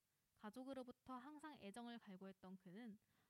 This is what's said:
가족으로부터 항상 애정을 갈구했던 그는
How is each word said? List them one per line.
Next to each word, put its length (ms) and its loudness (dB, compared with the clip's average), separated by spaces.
가족으로부터 760 2
항상 420 -2
애정을 400 0
갈구했던 560 -2
그는 420 -4